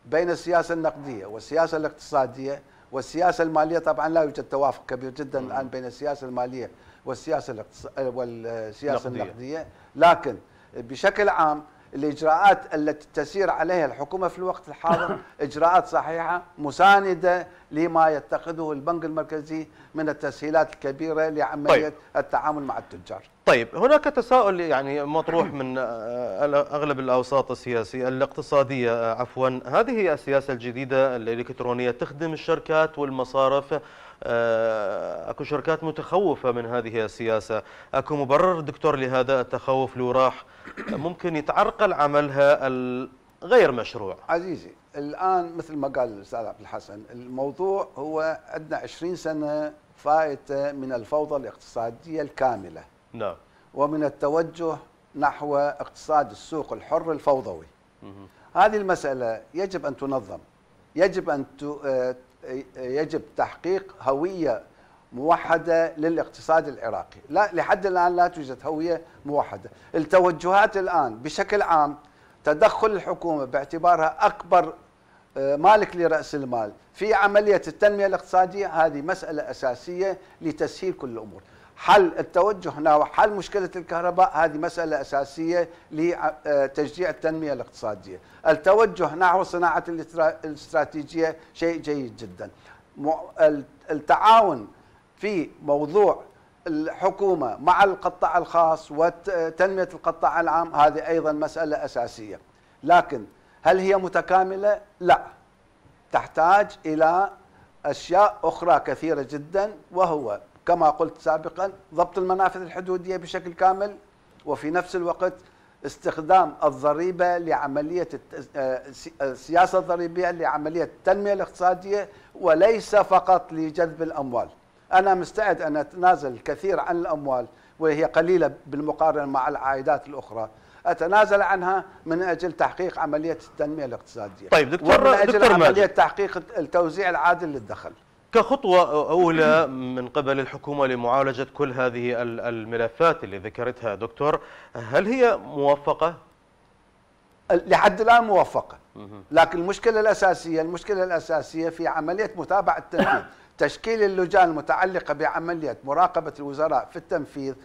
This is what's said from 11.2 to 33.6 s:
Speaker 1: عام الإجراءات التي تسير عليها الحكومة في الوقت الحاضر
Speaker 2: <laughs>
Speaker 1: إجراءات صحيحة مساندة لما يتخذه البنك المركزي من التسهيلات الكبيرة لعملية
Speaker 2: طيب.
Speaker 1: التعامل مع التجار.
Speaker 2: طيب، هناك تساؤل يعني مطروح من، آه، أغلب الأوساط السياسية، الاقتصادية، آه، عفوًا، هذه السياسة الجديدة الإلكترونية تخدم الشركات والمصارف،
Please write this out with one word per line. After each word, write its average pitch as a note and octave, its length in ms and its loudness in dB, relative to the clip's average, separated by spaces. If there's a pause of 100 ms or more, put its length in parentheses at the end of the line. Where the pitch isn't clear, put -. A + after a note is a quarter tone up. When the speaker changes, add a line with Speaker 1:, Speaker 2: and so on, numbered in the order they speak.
Speaker 1:
عام D#3 340 2 (320)
الإجراءات D#3 800 2
التي D3+ 400 -2
تسير E3+ 360 -2
عليها E3 360 0
الحكومة C#3+ 420 -4
في E3 100 -10
الوقت F3+ 300 -6
الحاضر E3 500 -2 (100)
Speaker 2:
<laughs> - 120 -12
Speaker 1:
إجراءات E3 460 4
صحيحة E3 560 -4 (160)
مساندة F3+ 880 4 (240)
لما D#3+ 380 2
يتخذه D#3 640 -4
البنك D#3 320 -4
المركزي D#3 640 -8 (260)
من D#3 140 -4
التسهيلات D3+ 680 -2
الكبيرة D#3 540 -4
لعملية D3+ 600 2
Speaker 2:
طيب. - 40 -8 (240)
Speaker 1:
التعامل C#3+ 460 -2
مع A#2 160 -8
التجار. F#2+ 440 -16 (280)
Speaker 2:
طيب، A#2 260 4
هناك D4 280 4
تساؤل A#3+ 560 2
يعني C#3+ 440 -2
مطروح D#3+ 480 0
من، C3 260 -6
آه، A#2+ 880 -2 (100)
أغلب C#3+ 240 -2
الأوساط B2+ 500 0
السياسية، B2 580 -4
الاقتصادية، C3 840 0
آه، A#2 280 -2
عفوًا، B2+ 460 -2
هذه G3+ 460 0
السياسة C#3 400 -2
الجديدة B2+ 640 -2
الإلكترونية B2 720 -4
تخدم D#3 420 -6
الشركات D#3 640 -2
والمصارف، C3+ 840 -2 (420)